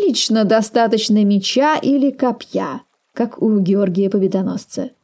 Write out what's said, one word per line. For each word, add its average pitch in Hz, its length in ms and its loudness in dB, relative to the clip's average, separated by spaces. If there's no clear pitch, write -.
лично 220 400 0
достаточно 220 800 2
меча 208 540 2
или 277 320 0
копья, 214 720 -4
как - 280 -6
у 214 180 2
Георгия 190 500 0
Победоносца». 190 840 -2